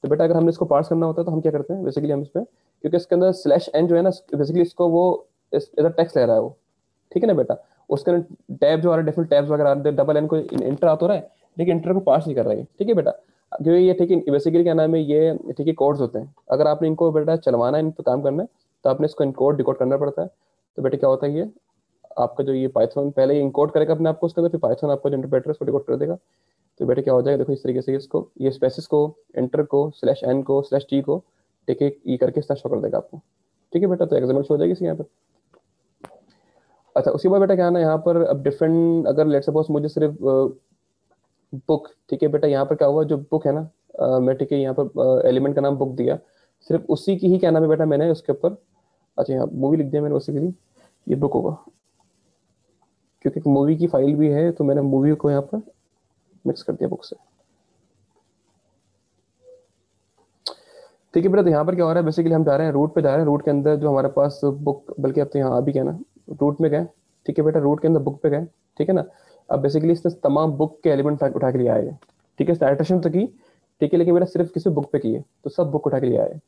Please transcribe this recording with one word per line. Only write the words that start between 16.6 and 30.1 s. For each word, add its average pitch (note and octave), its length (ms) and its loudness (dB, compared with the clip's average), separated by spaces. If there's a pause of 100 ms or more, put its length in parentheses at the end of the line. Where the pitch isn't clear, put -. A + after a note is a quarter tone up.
आपने D#3 200 0
इनको D#3+ 240 0
बेटा D#3 260 0
चलवाना B2 380 0
है, D#3+ 80 0
इन D#3 60 -2
पे - 120 -14
काम C3 200 0
करना C#3+ 200 -2
है, A#3+ 60 -8 (360)
तो F#3 60 2
आपने D#3+ 160 0
इसको D3+ 180 -2
encode C3+ 320 0
decode C3 220 -2
करना C3+ 180 0
पड़ता - 260 -4
है। F#3 80 -8 (480)
तो - 40 -8
बेटा C3+ 160 -2
क्या C#3 100 2
होता C3 180 0
है, C#3+ 80 -2
ये F#3+ 160 -6 (680)
आपका - 260 -2
जो C#3 100 -2
ये C3 140 -2
Python C#3+ 440 0
पहले C3+ 220 2
ही D3 60 2
encode C#3+ 320 0
करेगा D#3 220 2
अपने D#3+ 140 0
आप D#3 100 -2
को E3+ 80 -2
उसके E3 140 -4
अंदर, E3+ 100 2
फिर E3 100 -4
Python B2+ 300 -2
आपका C#3 200 -2
जो C#3 60 -2
इंटरप्रेटर C3 320 -2
है - 20 -4
उसको D3 140 -6
decode C#3 200 -2
कर B2+ 120 -2
देगा। D3 200 -4 (640)
तो - 60 -4
बेटा B2+ 160 0
क्या C3+ 120 2
हो B2+ 80 4
जाएगा, C#3 160 0
देखो C#3 140 -2
इस C3+ 100 -6
तरीके B2+ 200 -2
से C3+ 120 -4
इसको, C#3 340 -6 (120)
ये C3+ 100 0
spaces C3 360 -4
को, D3+ 140 2 (380)
enter B2+ 260 -2
को, C#3+ 280 0
स्लैश - 320 -2